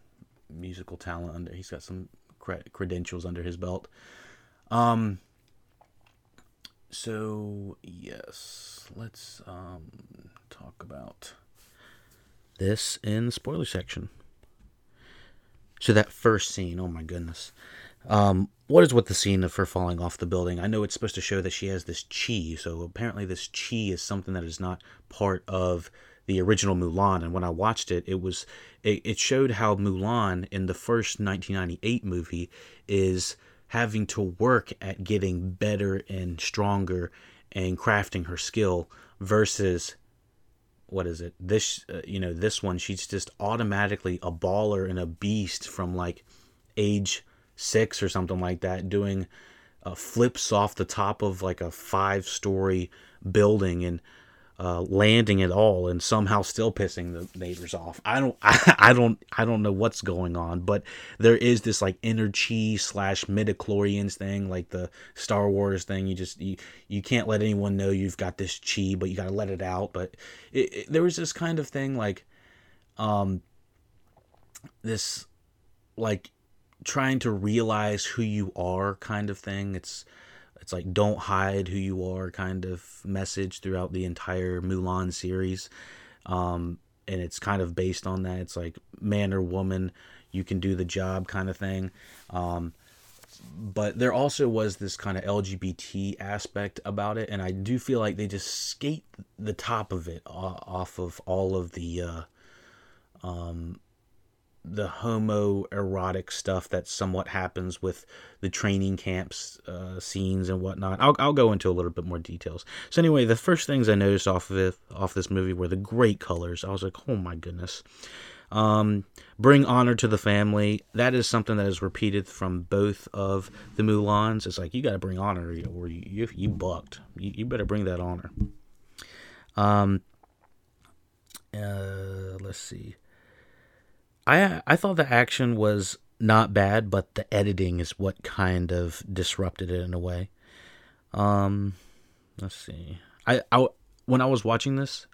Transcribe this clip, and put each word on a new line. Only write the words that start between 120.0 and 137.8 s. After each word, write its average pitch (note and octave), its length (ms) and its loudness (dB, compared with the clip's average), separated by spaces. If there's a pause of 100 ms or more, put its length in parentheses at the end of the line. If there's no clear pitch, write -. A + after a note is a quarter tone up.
the G#2+ 80 4
family. G#2 640 4 (140)
That B2 180 4
is B2 140 2
something A2 320 0
that G2+ 80 2
is F#2+ 160 -2
repeated G2 440 0
from F2+ 360 -4
both G2+ 500 0
of G2 380 -2 (260)
the G#2+ 60 2
Mulans. G#2+ 640 4
It's F#2 100 -6
like, F2 160 -6
you B2+ 80 -2
gotta G#2+ 180 0
bring F#2 200 -4
honor F#2 300 -4
or E2+ 40 -6 (360)
you, E2+ 180 -10
you, A2 280 -4
you G2 140 -2
bucked. F2 520 -6 (180)
You, G2 160 -8
you G#2+ 100 -6
better A#2+ 220 -2
bring G#2 180 0
that F2+ 160 -2
honor. F2+ 300 -6 (1300)
Um, G2+ 440 6 (1500)
uh, G2 880 -6
let's F#2+ 180 -10
see. - 380 -12 (1300)
I, F3+ 400 6
I D#3+ 100 6
thought F#3+ 200 0
the C#3 160 4
action A#2+ 420 4
was G#2 440 0 (200)
not A2 360 6
bad, G2+ 360 4
but G2 240 -2
the - 200 -6
editing F#2+ 440 2
is E2+ 200 -6